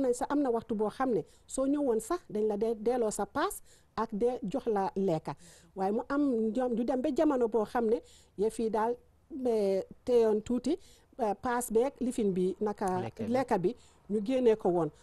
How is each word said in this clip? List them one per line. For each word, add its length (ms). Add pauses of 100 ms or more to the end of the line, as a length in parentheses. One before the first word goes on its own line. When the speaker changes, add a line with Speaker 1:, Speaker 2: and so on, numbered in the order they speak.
Speaker 1:
nañ 100
sa 160
am 140
na 80
waxtu 240
boo 160
xam 240
ne 100 (220)
soo 200
ñëwoon 340
sax 200 (100)
dañ 160
la 100
dee 180
delloo 360
sa 160
paas 360 (340)
ak 160
dee 300
jox 240
la 300
lekka. 380 (420)
Waaye 160
mu 160
am 440
ñoom 220
ñu 100
dem 160
ba 160
jamono 320
boo 160
xam 240
ne 140 (360)
yëf 200
yi 120
daal, 240 (520)
eh, 360 (220)
teyoon 380
tuuti, 340 (420)
eh, 220
paas 320
beeg 280
lifin 320
bi 280
naka 400
Speaker 2:
Lekka 240
bi. 80
Speaker 1:
lekka 260
bi 180 (340)
ñu 160
génnee 300
ko 120
woon 220 (120)